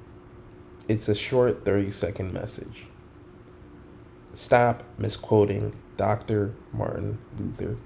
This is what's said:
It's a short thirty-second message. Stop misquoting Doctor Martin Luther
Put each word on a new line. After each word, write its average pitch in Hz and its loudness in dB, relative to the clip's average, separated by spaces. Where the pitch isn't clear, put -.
It's 110 0
a 107 2
short 123 2
thirty-second 98 0
message. - -10
Stop 120 4
misquoting 104 2
Doctor 104 0
Martin 104 -4
Luther 98 -6